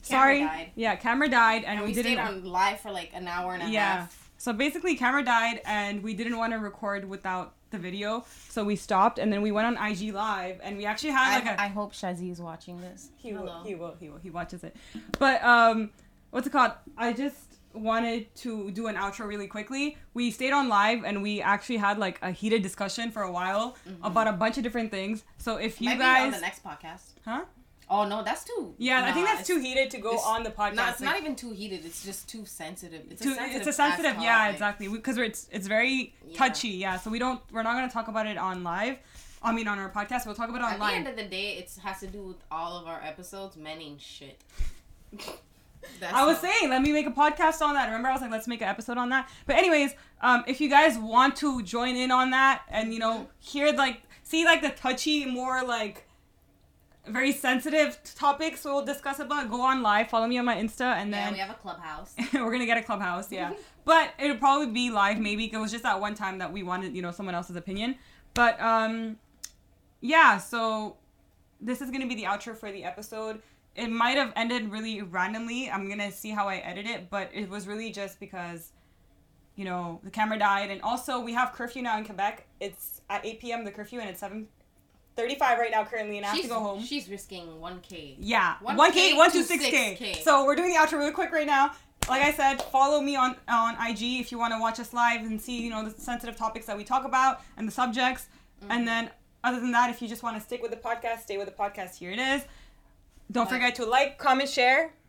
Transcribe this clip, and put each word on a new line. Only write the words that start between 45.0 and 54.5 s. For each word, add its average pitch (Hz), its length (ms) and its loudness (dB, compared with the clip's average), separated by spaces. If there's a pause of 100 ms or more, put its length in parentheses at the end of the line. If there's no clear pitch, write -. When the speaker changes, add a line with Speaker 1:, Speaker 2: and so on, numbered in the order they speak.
Speaker 1:
<laughs> 208 80 -18 (800)
That's 185 140 -6
Speaker 2:
I 277 120 6
was 311 120 6
Speaker 1:
all. - 120 -6
Speaker 2:
saying, 403 200 2
let 262 120 4
me 294 120 4
make 302 140 2
a 262 40 -4
podcast 302 500 4
on 294 140 2
that. 254 120 2
Remember, 226 200 -2
I 262 60 2
was 247 80 0
like, 233 100 -6
"Let's 220 160 -4
make 233 140 -4
an 202 80 -2
episode 226 280 -4
on 247 120 0
that." 254 200 0 (160)
But - 120 4
anyways, 311 360 6 (280)
um, 247 260 6
if 262 140 -2
you 294 80 2
guys 294 280 8
want 233 400 4
to 269 240 0
join 240 360 -2
in 254 120 0
on 254 220 4
that 269 380 6
and, 220 240 -4
you 226 60 -4
know, 226 140 2
Speaker 1:
Mm-hmm. 226 100 -6 (160)
Speaker 2:
hear, 285 340 2
like, 254 280 2 (220)
see, 320 220 2
like, 330 160 6